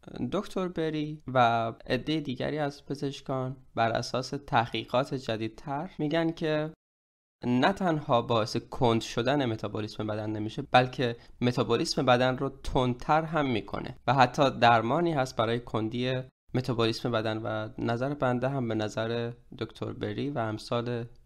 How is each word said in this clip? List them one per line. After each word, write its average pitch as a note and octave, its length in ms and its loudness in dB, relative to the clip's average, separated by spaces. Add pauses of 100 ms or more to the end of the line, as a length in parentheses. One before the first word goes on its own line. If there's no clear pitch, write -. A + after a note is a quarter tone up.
(320)
دکتر F#3 360 -2
بری D#3 580 -4
و B2+ 120 0 (480)
عدهٔ D3+ 340 -2
دیگری C3+ 380 -4
از C#3+ 280 -4
پزشکان C3+ 680 -4 (180)
بر A#2 160 2
اساس B2 420 -4 (140)
تحقیقات B2 680 0
جدیدتر B2 840 -6
می‌گن E3 320 0
که D#3 420 -2 (760)
نه B2 260 4
تنها D#3 500 2
باعث A#2 340 2
کند A2+ 440 2
شدن C3 460 0
متابولیسم G#2+ 600 -4
بدن G#2+ 240 -4
نمیشه، G#2+ 320 -6
بلکه B2+ 540 2 (240)
متابولیسم B2 680 2
بدن B2+ 320 6
رو C3+ 100 -2
تندتر C3 760 0
هم D#3 240 0
می‌کنه - 500 -4 (100)
و B2 80 4
حتی C3 360 6
درمانی B2 600 4
هست C3 240 -2
برای A#2 240 0
کندی A#2+ 600 -4 (320)
متابولیسم A#2 560 0
بدن A2 280 0
و A2 300 -4 (100)
نظر A#2+ 360 -2
بنده B2+ 340 0
هم C3+ 200 -2
به A2 60 -2
نظر A2+ 580 -2 (260)
دکتر A2 340 -6
بری A2 380 -4
و C#3+ 80 -4
امثال A#2 640 -4 (220)